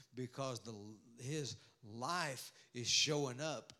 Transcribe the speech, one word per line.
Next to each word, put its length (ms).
because 460
the, 140
his 340
life 680
is 120
showing 540
up 400